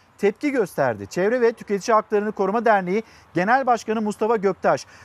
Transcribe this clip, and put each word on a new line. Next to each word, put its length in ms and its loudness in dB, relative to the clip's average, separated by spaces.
tepki 340 -2
gösterdi. 560 -2
Çevre 340 -2
ve 120 2
Tüketici 420 -2
Haklarını 360 0
Koruma 340 -2
Derneği 380 2
Genel 320 2
Başkanı 360 0
Mustafa 340 0
Göktaş, 500 0